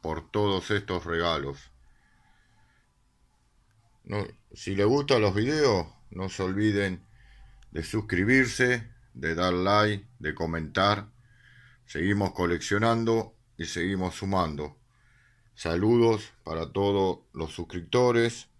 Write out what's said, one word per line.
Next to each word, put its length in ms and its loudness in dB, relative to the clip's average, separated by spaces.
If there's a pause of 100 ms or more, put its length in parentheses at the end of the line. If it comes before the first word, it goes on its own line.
por 280 -6
todos 420 0
estos 340 -2
regalos. 640 -4 (2250)
No, 220 -6 (280)
si 220 -6
les 100 2
gustan 360 4
los 140 2
videos, 520 2 (220)
no 180 -8
se 160 -6
olviden 640 0 (640)
de 140 -6
suscribirse, 1040 0 (220)
de 220 -4
dar 180 2
like, 520 2 (140)
de 160 -6
comentar. 760 0 (760)
Seguimos 460 0
coleccionando 1040 0 (200)
y 80 -8
seguimos 500 -4
sumando. 600 -2 (760)
Saludos 800 2 (100)
para 300 -6
todos 460 0 (140)
los 200 -8
suscriptores 960 0 (100)